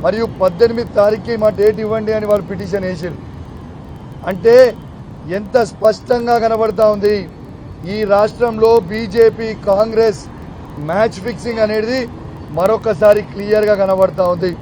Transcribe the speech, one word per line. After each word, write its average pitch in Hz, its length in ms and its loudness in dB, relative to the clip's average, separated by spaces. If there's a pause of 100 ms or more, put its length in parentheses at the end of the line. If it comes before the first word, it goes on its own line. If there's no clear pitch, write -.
మరియు 214 220 0 (160)
పద్దెనిమిది 226 560 2
తారీఖుకి 214 440 2
మా 214 60 4 (100)
డేట్ 208 260 2
ఇవ్వండి 214 340 -2
అని 214 120 -4
వాళ్ళు 208 200 4
పిటిషన్ 190 380 -6
వేసారు. 175 300 -8 (1120)
అంటే 190 240 4 (840)
ఎంత 214 340 0
స్పష్టంగా 233 720 0
కనబడతా 220 500 2
ఉంది, 208 220 2 (760)
ఈ 214 40 -4 (160)
రాష్ట్రంలో 220 560 2 (220)
బీజేపీ 220 560 2 (220)
కాంగ్రెస్ 220 520 2 (680)
మ్యాచ్ 208 360 0
ఫిక్సింగ్ 220 400 -4
అనేది 220 340 -2 (600)
మరొకసారి 208 640 4 (100)
క్లియర్గా 208 480 2
కనబడతా 190 520 2
ఉంది. 175 180 -2 (100)